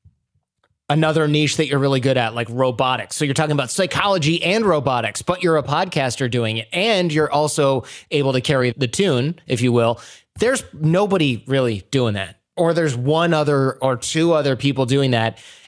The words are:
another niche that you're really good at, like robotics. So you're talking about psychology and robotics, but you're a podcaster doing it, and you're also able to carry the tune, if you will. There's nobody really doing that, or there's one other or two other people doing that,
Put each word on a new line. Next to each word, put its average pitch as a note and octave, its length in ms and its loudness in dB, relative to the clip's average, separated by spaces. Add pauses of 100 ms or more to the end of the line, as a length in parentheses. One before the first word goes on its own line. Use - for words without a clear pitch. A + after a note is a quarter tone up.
(880)
another D#3 380 2
niche D3+ 300 0
that D#3 100 0
you're C#3 120 0
really C3+ 200 2
good C3 180 2
at, A#2 160 0
like A#2 160 -4
robotics. B2 640 -2
So D#3 100 -2
you're C#3 100 -2
talking D3+ 160 0
about C#3 180 -2
psychology F3+ 760 0
and G#3 220 0
robotics, B2+ 560 0
but F3+ 220 -4
you're E3 140 2
a C#3 60 0
podcaster C3+ 680 -2
doing A2+ 280 -2
it, A2 160 -8
and F3+ 400 0
you're D3+ 180 0
also C#3+ 520 0 (260)
able C3+ 240 0
to B2+ 80 2
carry B2+ 340 0
the C3 120 -2
tune, D3 600 0
if A2+ 140 -2
you B2 100 2
will. A#2 280 2 (400)
There's A#3+ 240 0 (100)
nobody D#3+ 760 0
really B2 440 0
doing A#2+ 240 2
that, F#2+ 220 -8 (200)
or E3+ 160 2
there's D#3+ 240 0
one D#3+ 360 2
other C#3 400 2 (100)
or C3 140 0
two E3 360 0
other C#3+ 220 0
people C3 320 0
doing C3+ 240 2
that, A2+ 260 0 (300)